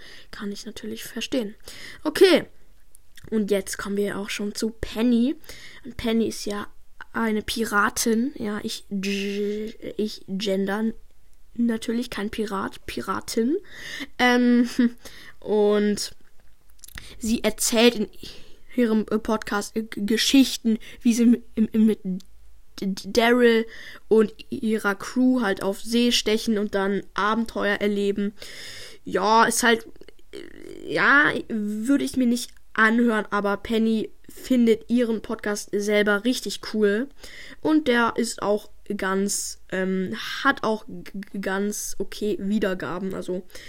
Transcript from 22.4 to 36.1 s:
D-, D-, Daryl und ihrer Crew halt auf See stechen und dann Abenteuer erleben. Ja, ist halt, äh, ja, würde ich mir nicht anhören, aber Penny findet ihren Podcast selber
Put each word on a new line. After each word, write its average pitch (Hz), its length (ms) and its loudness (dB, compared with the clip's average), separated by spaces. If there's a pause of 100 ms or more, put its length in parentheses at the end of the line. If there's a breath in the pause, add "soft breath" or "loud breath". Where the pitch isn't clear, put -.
D-, 202 80 -2
D-, 190 240 -6
Daryl 233 560 6 (400 loud breath)
und 214 260 6 (160)
ihrer 214 460 0
Crew 254 460 2
halt 196 200 0
auf 196 200 -2
See 240 300 4
stechen 214 460 2
und 208 160 -2
dann 196 300 0 (100)
Abenteuer 208 640 0
erleben. 202 580 0 (720 loud breath)
Ja, 220 400 4
ist - 160 2
halt, 233 240 4 (460)
äh, 50 640 -12
ja, 269 380 6 (180)
würde 214 540 0
ich 262 140 -4
mir 254 80 4
nicht 240 260 0 (220)
anhören, 220 560 4
aber 202 280 0
Penny 220 520 0 (240)
findet 233 560 4
ihren 226 320 2
Podcast 214 500 -4
selber 208 540 2